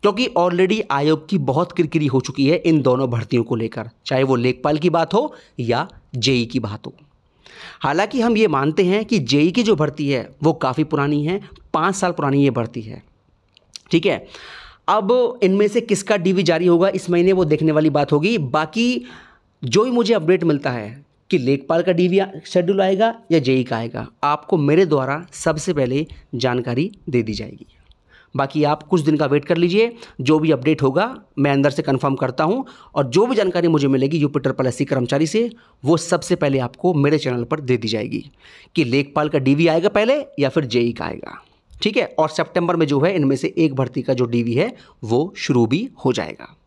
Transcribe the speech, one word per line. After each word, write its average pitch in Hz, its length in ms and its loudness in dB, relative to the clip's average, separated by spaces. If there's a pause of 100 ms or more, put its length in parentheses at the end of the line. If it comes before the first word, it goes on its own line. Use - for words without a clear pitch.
क्योंकि 208 260 0 (100)
already 180 420 2 (100)
आयोग 147 380 0
की 196 120 0
बहुत 139 320 -2
किरकिरी 156 340 0
हो 131 160 2
चुकी 139 260 -2
है 165 100 4
इन 160 240 2
दोनों 127 280 2
भर्तियों 117 340 -2
को 120 120 -4
लेकर, 113 340 -8 (160)
चाहे 135 160 0
वो 131 140 2
लेखपाल 131 420 -2
की 165 120 0
बात 165 240 0
हो 294 200 0 (260)
या 120 280 -2 (280)
जेई 120 300 2
की 123 140 -4
बात 107 260 -10
हो। - 80 -14 (840)
हालांकि 175 400 0
हम 226 160 2
ये 214 120 4
मानते 151 360 2
हैं 202 200 2
कि 214 160 0
जेई 147 300 2
की 240 120 0
जो 214 140 2
भर्ती 147 320 -2
है 131 200 -2 (140)
वो 156 120 4
काफ़ी 147 300 -2
पुरानी 147 400 -2
है, 185 160 -4 (340)
पाँच 170 220 0
साल 185 160 -2
पुरानी 143 320 0
ये 139 80 4
भर्ती 117 300 -6
है, 107 200 -16 (880)
ठीक 165 160 2
है। 139 200 -2 (640)
अब 220 540 2
इनमें 202 260 2
से 208 140 0
किसका 220 360 -2
डीवी 190 260 0
जारी 165 220 2
होगा 175 240 4
इस 185 200 -6
महीने 175 220 4
वो 185 140 2
देखने 156 260 2
वाली 156 200 2
बात 143 200 0
होगी। 170 260 2
बाकी 170 680 -2 (580)
जो 143 220 2
ही 262 60 -2
मुझे 233 240 2
अपडेट 180 300 2
मिलता 147 280 0
है 117 300 -10 (280)
कि 175 80 2
लेखपाल 139 440 0
का 180 100 2
डीवी 180 280 2 (260)
शेड्यूल 180 360 0
आएगा 196 320 2 (160)
या 165 100 4
जेई 131 240 2
का 120 120 -6
आएगा, 113 300 -8 (180)
आपको 151 340 -2
मेरे 151 280 4
द्वारा 147 380 -2 (100)
सबसे 160 380 -4
पहले 143 340 -2 (300)
जानकारी 123 540 -2 (200)
दे 123 120 0
दी 107 120 -6
जाएगी। 107 320 -14 (680)
बाकी 139 300 -2
आप 151 180 0
कुछ 185 180 0
दिन 151 160 0
का 147 100 0
वेट 143 180 0
कर 175 120 0
लीजिए, 190 360 2 (280)
जो 156 180 2
भी 160 120 0
अपडेट 147 320 0
होगा 143 240 0 (300)
मैं 143 160 2
अंदर 139 180 2
से 143 120 -6
कन्फर्म 139 340 0
करता 127 280 -2
हूँ 220 200 -2 (300)
और 143 120 0
जो 165 200 2
भी 247 100 0
जानकारी 180 320 0
मुझे 143 200 2
मिलेगी 135 300 2
यूपी 147 220 0
ट्रिपल 131 260 -2
एससी 127 180 -2
कर्मचारी 139 420 0
से 220 240 -2 (320)
वो 151 160 2
सबसे 175 380 -2
पहले 139 240 0
आपको 127 340 -2
मेरे 147 240 2
चैनल 123 260 -2
पर 156 180 -6
दे 127 140 0
दी 110 120 -4
जाएगी 107 360 -6 (520)
कि 151 100 2
लेखपाल 139 420 -2
का 147 120 0
डीवी 143 280 2
आएगा 165 220 2
पहले 220 280 0 (200)
या 143 100 0
फिर 147 180 0
जेई 120 260 0
का - 120 -10
आएगा, - 360 -12 (320)
ठीक 208 240 -2
है। 220 120 0
और 156 220 -2
सितंबर 170 460 -2
में 160 100 2
जो 139 140 0
है 180 160 2
इनमें 139 200 0
से - 220 -6
एक 156 160 2
भर्ती 127 280 -4
का 135 120 -2
जो 123 120 0
डीवी 120 280 -2
है 190 180 -2 (320)
वो 127 340 0
शुरू 120 280 2
भी 170 220 -2 (160)
हो 131 80 2
जाएगा 78 420 -8 (120)